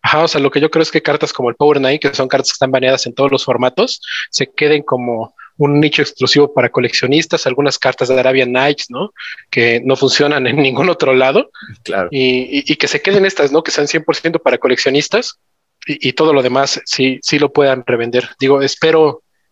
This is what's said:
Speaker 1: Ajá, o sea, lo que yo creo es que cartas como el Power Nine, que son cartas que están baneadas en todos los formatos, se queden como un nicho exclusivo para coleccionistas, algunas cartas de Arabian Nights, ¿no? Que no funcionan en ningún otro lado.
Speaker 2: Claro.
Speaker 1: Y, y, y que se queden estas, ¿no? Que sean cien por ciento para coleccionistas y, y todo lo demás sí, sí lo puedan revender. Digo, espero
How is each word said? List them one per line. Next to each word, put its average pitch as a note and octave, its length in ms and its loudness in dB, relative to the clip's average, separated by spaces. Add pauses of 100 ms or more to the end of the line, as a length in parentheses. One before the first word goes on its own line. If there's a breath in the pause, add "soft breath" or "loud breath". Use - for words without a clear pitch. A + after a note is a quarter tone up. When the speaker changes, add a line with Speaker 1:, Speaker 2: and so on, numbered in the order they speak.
Speaker 1:
Ajá, D#3 200 2
o E3 40 2
sea, D#3 140 -2
lo C#3 80 2
que C#3+ 100 0
yo D3+ 120 2
creo D#3+ 100 2
es D#3 80 0
que D#3 140 -2
cartas D3 280 -2
como B2 180 -4
el A#2 60 -6
Power D3 240 4
Nine, C3+ 200 0
que C#3 140 -2
son C3 140 -2
cartas C3+ 220 -2
que - 40 -10
están C3 180 -2
baneadas C3 340 0
en A#2+ 80 -10
todos C#3 180 0
los C3+ 140 0
formatos, B2+ 560 -2 (300 loud breath)
se - 240 -2
queden D3+ 260 2
como A#2+ 540 -4 (220 loud breath)
un C#3+ 220 2
nicho D3+ 220 2
exclusivo C#3 540 2
para A#2+ 140 2
coleccionistas, C#3 760 -2
algunas C#3 320 0
cartas B2+ 300 -2
de C3 120 2
Arabian C3 320 2
Nights, C#3 380 -2
¿no? D3 220 -8 (400 loud breath)
Que A#2 320 2
no C3 120 2
funcionan C#3 520 0
en C#3 80 0
ningún C3+ 340 2
otro C#3 240 2
lado. C3+ 380 2 (320 loud breath)
Speaker 2:
Claro. F2+ 260 -2
Speaker 1:
Y, C3 500 -2
y, - 60 -8
y D3+ 120 0
que C#3+ 100 -2
se D3 140 -4
queden G3 260 2
estas, D3 240 0
¿no? D#3 100 2
Que - 80 -8
sean - 180 -2
cien D#3+ 160 -2
por D#3 120 -2
ciento E3 240 -4
para B2 180 0
coleccionistas C#3 760 -2 (500)
y, C#3 240 -4
y - 40 -6
todo D#3 200 2
lo C3+ 80 4
demás B2+ 440 0
sí, C3 360 -2
sí - 160 -4
lo C#3+ 160 0
puedan C3 320 2
revender. A#2+ 420 -2 (120)
Digo, C#3 240 2
espero D#3 580 2 (300)